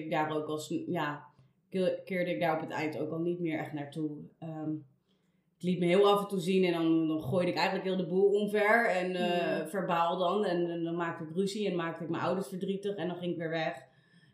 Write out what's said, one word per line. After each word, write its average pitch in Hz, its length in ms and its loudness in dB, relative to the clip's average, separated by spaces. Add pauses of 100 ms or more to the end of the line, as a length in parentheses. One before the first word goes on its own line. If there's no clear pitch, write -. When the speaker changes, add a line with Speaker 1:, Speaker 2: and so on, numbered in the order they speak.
Speaker 1:
ik 156 60 -8
daar 156 260 0
ook 151 120 -4
al 151 100 -2
sn-, - 280 -6
ja, 147 380 -4 (440)
ke-, 180 360 0
keerde 180 260 -2
ik 156 100 -2
daar 165 140 2
op 156 60 -2
het - 100 -8
eind 151 280 -4
ook 151 120 -4
al 165 100 -4
niet 175 200 -2
meer 160 180 -2
echt 143 140 -8
naartoe. 151 380 -6 (280)
Ehm, 156 320 -8 (840)
het - 80 -20
liet 180 160 0
me 180 80 2
heel 196 220 8
af 202 140 6
en 196 60 -8
toe 196 120 -4
zien 185 240 4
en 175 80 4
dan, 165 360 4
dan 156 140 -2
gooide 175 280 0
ik 139 60 -2
eigenlijk 185 320 0
heel 185 80 0
de 175 100 0
boel 190 240 4 (100)
omver. 208 480 4
En, 180 260 0
eh, 175 440 0
Speaker 2:
Hmm. 196 100 -4
Speaker 1:
verbaal 175 500 0
dan. 185 260 2
En, 175 260 0
en 170 140 -4
dan 165 120 -2
maakte 165 280 -4
ik 156 100 -10
ruzie 196 360 0
en 180 60 -2
maakte 170 280 -4
ik 156 60 -4
mijn 139 120 -4
ouders 185 260 -2
verdrietig 190 480 -4
en 160 120 -4
dan 175 80 -4
ging 175 160 -4
ik 160 60 -6
weer 165 120 -4
weg. 165 340 -4 (480)